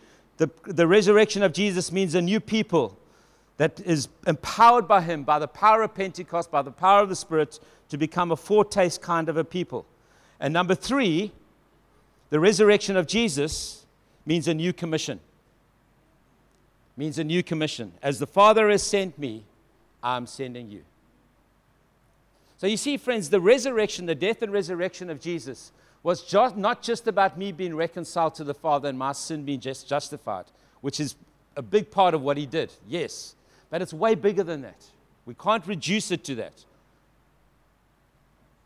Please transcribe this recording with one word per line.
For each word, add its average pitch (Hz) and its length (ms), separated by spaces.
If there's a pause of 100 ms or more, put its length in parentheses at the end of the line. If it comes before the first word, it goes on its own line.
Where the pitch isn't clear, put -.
(380)
the, 160 120 (160)
the 170 200
resurrection 208 580
of 180 100
Jesus 185 380
means 175 240
a 180 60
new 190 180
people 170 580 (600)
that 160 220
is 156 280 (200)
empowered 226 600
by 196 140
him, 165 220
by 151 160
the 147 80
power 220 360
of 214 120
Pentecost, 180 560
by 143 100
the 139 100
power 196 300
of 208 80
the 185 60
Spirit, 156 440 (300)
to 151 80
become 165 340
a 165 40
foretaste 202 680
kind 165 280
of 151 80
a 160 60
people. 147 420 (540)
And 143 140
number 175 220
three, 208 560 (1000)
the 151 100
resurrection 202 580
of 170 100
Jesus 160 800 (400)
means 156 220
a 170 60
new 165 200
commission. 156 460 (1800)
Means 147 200
a 165 60
new 160 180
commission. 151 520 (100)
"As 139 160
the 139 80
Father 214 420
has 208 140
sent 190 340
me, 113 280 (580)
I'm 123 240
sending 123 420
you." 98 140 (1700)
So - 80
you 208 120
see, 277 200
friends, 214 320
the 190 100
resurrection, 220 680
the 165 80
death 190 260
and 214 100
resurrection 180 580
of 151 100
Jesus 147 520 (300)
was - 220
just, 208 340
not 220 240
just - 260
about 190 300
me 196 140
being 170 240
reconciled 165 600
to 160 80
the 143 100
Father 143 360
and 131 80
my 131 140
sin 151 320
being 139 160
just 131 280
justified, 120 580 (360)
which 143 180
is 147 160 (400)
a 143 60
big 180 300
part 180 220
of 156 80
what 143 160
he 147 80
did, 131 260 (160)
yes. 139 480 (340)
But 170 120
it's 175 120
way 214 220
bigger 196 280
than 160 180
that. 104 220 (420)
We 120 100
can't 202 320
reduce 190 440
it 170 140
to 135 100
that. 104 300 (2000)